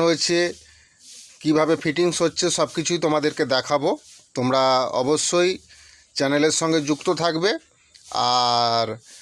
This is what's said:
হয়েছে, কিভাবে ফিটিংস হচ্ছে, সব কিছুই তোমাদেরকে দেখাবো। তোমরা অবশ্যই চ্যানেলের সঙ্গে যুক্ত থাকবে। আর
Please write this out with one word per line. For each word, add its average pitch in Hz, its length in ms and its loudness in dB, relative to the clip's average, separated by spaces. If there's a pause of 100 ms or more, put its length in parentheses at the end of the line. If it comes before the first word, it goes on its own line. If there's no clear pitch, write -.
হয়েছে, 170 320 0 (1040)
কিভাবে 156 320 2 (100)
ফিটিংস 165 320 0 (100)
হচ্ছে, 160 200 -2 (120)
সব 151 200 0
কিছুই 170 280 -2
তোমাদেরকে 151 380 0 (120)
দেখাবো। 143 340 0 (480)
তোমরা 131 260 2 (380)
অবশ্যই 175 500 0 (640)
চ্যানেলের 147 420 2
সঙ্গে 160 200 0 (100)
যুক্ত 147 180 -2 (160)
থাকবে। 170 280 0 (760)
আর 120 580 2 (360)